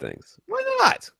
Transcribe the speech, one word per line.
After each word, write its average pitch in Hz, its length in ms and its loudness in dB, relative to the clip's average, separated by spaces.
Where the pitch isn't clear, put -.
of 57 80 -8
things. 50 360 -16
Why 494 160 -4
not? - 400 2